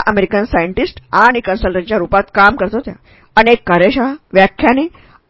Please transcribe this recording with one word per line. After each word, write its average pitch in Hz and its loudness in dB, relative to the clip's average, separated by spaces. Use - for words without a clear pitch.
अमेरिकन 202 -2
सायंटिस्ट 185 -4
आणि 233 2
कन्सल्टंटच्या 190 -4
रूपात 196 0
काम 208 4
करत 202 -4
होत्या. - -8
अनेक 233 4
कार्यशाळा, 247 0
व्याख्याने 240 2